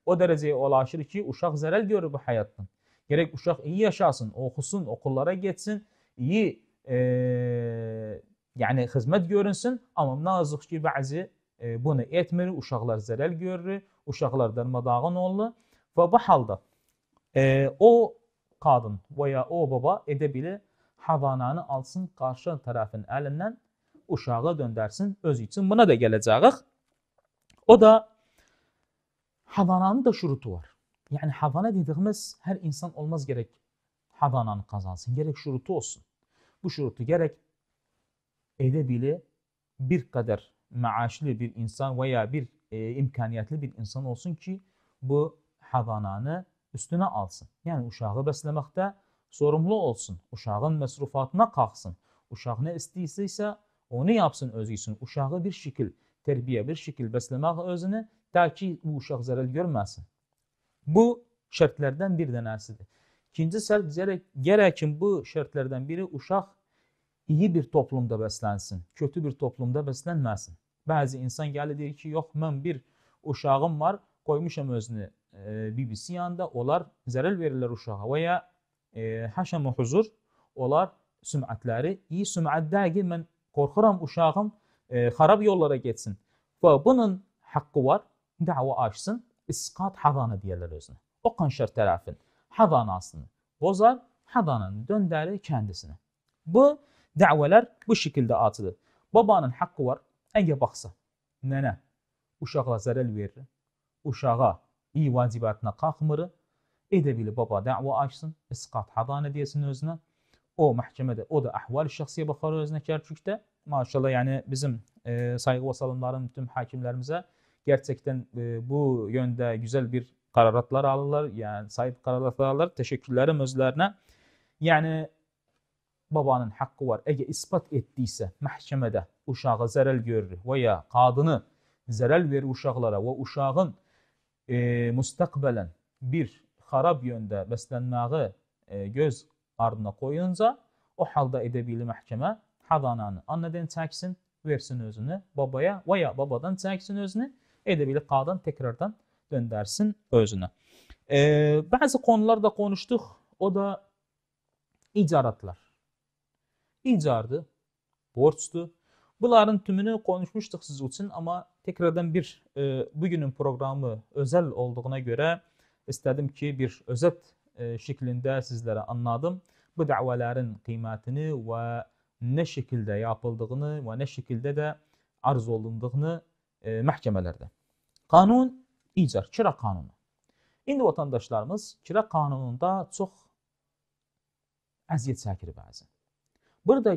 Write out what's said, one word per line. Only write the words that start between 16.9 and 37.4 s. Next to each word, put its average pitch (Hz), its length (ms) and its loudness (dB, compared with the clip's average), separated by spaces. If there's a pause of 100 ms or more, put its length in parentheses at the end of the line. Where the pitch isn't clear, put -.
e, 135 340 4 (100)
o 226 340 8 (460)
qadın 113 400 4 (180)
və 143 120 0
ya 131 200 -2
o 165 220 0
baba 143 360 0
edə 143 260 -2
bilir, 165 280 -6 (360)
havananı 139 720 -2
alsın, 143 480 -8
qarşı 131 320 -4 (160)
tərəfin 113 400 -6
əlindən 147 520 -6 (500)
uşağı 143 500 -2
döndərsin 123 640 -2
öz 143 160 0
üçün. 185 300 -2
Buna 214 180 8
da 160 60 8
gələcəyik. 113 600 6 (1120)
O 220 140 12
da 220 280 10 (1400)
havananın 190 600 2
da 240 80 6
şurutu 135 380 -2
var. 85 140 -8 (460)
Yəni, 147 200 -2
havana 165 440 0
dediyimiz 185 680 -2
hər 190 200 -4
insan 165 340 -6
olmaz 151 340 -4
gərək 120 180 -4 (640)
havananı 113 520 0
qazansın, 95 520 -6
gərək 151 220 -2
şurutu 135 380 -6
olsun. - 280 -8 (600)
Bu 185 60 -2
şurutu 123 340 -6
gərək 156 320 0 (1200)